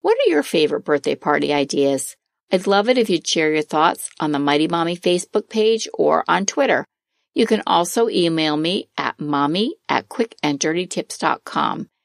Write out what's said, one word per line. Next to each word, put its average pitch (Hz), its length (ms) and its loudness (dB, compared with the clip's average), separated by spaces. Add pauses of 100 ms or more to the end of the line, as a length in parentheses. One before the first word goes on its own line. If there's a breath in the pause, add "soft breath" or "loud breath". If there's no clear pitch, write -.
What 427 160 2
are 523 120 4
your 302 140 2
favorite 151 420 0
birthday 143 300 0
party 147 360 0
ideas? 139 640 0 (340)
I'd 185 160 0
love 202 220 2
it 254 100 4
if 226 120 2
you'd - 180 0
share 156 240 0
your 156 100 2
thoughts 156 480 0 (120)
on 156 100 -2
the 143 80 -2
Mighty 147 300 2
Mommy 170 260 -2
Facebook 180 540 -2
page 220 440 0
or 156 360 2
on 185 160 2
Twitter. 196 400 0 (480)
You 240 120 2
can 220 220 0
also 175 400 2
email 160 480 0
me 165 320 -2 (100)
at - 220 -4
mommy 151 560 -2 (140)
at 117 180 -2
quickanddirtytips 170 1120 -4
dot - 240 -2
com. - 460 -4 (160)